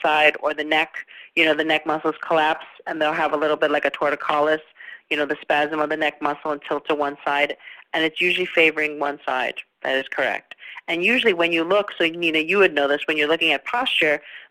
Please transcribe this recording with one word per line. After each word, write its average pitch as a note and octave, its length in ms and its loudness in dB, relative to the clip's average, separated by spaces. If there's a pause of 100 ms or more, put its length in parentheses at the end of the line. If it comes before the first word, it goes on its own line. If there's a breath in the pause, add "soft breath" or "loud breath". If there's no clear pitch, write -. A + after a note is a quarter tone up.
side, D3+ 380 2
or D3+ 140 -2
the D3+ 80 -6
neck, D#3 320 0 (400 loud breath)
you E3 100 4
know, D#3 100 4
the D#3 100 0
neck D#3 220 0
muscles D#3 340 -2
collapse, D#3+ 460 0 (200)
and E3 140 -6
they'll D3+ 120 2
have D#3+ 200 0
a D3+ 40 0
little D3+ 200 0
bit D3 140 0
like D3 160 0
a C#3 40 2
torticollis, D3+ 720 0 (480 loud breath)
you D#3 80 -2
know, D3 100 0
the D3 140 -4
spasm D3+ 400 0
of D3+ 80 0
the D#3 80 -2
neck D#3 240 -2
muscle D3 320 -4
and C#3+ 160 -6
tilt D3 200 -4
to D#3 60 2
one C#3+ 300 -2
side, C#3+ 320 0 (380 loud breath)
and D#3+ 100 2
it's D#3+ 160 -2
usually F3+ 260 0
favoring D#3 520 2
one C#3+ 260 -2
side. B2+ 300 -2 (280)
That C3+ 140 0
is C3+ 120 -2
correct. - 460 -4 (320 loud breath)
And E3+ 180 -2
usually A#3 280 4
when E3+ 200 2
you E3 120 2
look, G3+ 320 2
so F3 80 0
Nina, E3 360 0
you E3+ 180 0
would F3+ 160 6
know C#3+ 140 2
this, D3 180 0
when D#3 100 -2
you're D3 120 0
looking D#3+ 240 2
at C3+ 120 -2
posture, D#3+ 560 0 (300 loud breath)